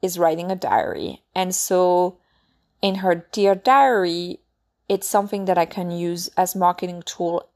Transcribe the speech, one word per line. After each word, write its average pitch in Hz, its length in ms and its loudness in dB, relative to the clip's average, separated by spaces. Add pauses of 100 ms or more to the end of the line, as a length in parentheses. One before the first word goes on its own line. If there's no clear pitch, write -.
is 180 180 -4
writing 170 320 2
a 190 60 -2
diary. - 640 -2 (120)
And 185 200 -2
so 180 640 2 (640)
in 196 160 -2
her 180 360 -2
Dear 196 220 4
Diary, 190 880 2 (480)
it's 196 180 -2
something 202 380 0
that 180 140 2
I 170 80 2
can 175 240 -6
use 175 460 -6
as 185 200 0
marketing 175 480 0
tool 170 520 -4